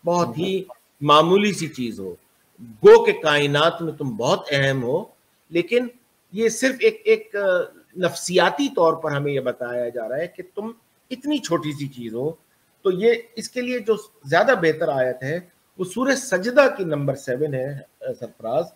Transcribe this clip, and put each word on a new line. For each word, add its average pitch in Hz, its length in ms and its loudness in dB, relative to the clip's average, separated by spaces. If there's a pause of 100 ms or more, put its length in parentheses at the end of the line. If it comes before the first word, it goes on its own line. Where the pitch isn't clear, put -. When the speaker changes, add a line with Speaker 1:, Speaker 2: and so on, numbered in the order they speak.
Speaker 1:
बहुत 170 240 0
Speaker 2:
हम्म। 113 100 -10
Speaker 1:
ही 190 280 -4 (360)
मामूली 170 500 4
सी 160 160 -8
चीज 113 300 -8
हो, 92 180 -12 (440)
गो 202 460 8
के 208 60 2
कायनात 147 720 2
में 156 140 -8
तुम 131 200 -6
बहुत 143 320 0
अहम 135 320 0
हो, 147 340 -4 (380)
लेकिन 233 380 0 (440)
ये 220 160 0
सिर्फ 254 300 -4
एक, 220 140 2 (120)
एक, 220 300 0
अ, 185 360 -2 (260)
नफसियाती 180 720 0
तौर 165 260 2
पर 151 180 -6
हमें 143 200 -2
ये 135 80 -2
बताया 123 480 -6
जा 117 180 -8
रहा 123 120 -6
है 170 80 -6
कि 175 160 -16
तुम 214 320 -12 (360)
इतनी 277 280 -4
छोटी 156 340 -4
सी 139 160 -10
चीज 117 260 -12
हो। 143 240 -6 (460)
तो 196 60 2
ये, 226 380 0 (100)
इसके - 220 -10
लिए 247 200 -6
जो 208 320 -4 (160)
ज्यादा 208 260 4
बेहतर 160 360 0
आयत 127 320 0
है 165 300 -8 (260)
वो 185 60 -4
सूरह 254 300 -2
सजदा 214 540 2
की 190 160 -4
नंबर 143 300 -2
सेवन 135 400 -4
है, 135 320 -8 (160)
अ, 123 100 -8
सरफराज, 117 640 -6